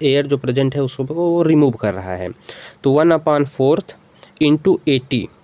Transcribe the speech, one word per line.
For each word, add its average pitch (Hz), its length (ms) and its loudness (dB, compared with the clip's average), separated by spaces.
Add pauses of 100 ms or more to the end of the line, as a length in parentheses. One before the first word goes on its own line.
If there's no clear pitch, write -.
एयर 143 240 2
जो 143 100 0
present 135 380 -2
है 143 80 -2
उसको 131 220 -6
वो 170 380 0
remove 156 280 4 (100)
कर 101 140 -2
रहा 92 220 -8
है, 90 140 -8 (540)
तो 135 100 2
one 160 240 4
upon 147 400 0
fourth 147 360 0 (480)
into 151 360 2 (100)
eighty, 131 380 -2 (180)